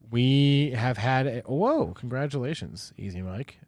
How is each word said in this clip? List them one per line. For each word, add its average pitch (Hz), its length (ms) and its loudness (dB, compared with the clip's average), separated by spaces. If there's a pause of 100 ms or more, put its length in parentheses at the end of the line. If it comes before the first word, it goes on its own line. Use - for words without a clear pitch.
(100)
we 139 640 4
have 123 240 0
had 131 320 2
a, 120 180 -4
whoa, 220 480 0
congratulations, 131 1040 -6
Easy 90 240 -8
Mike, 92 460 -8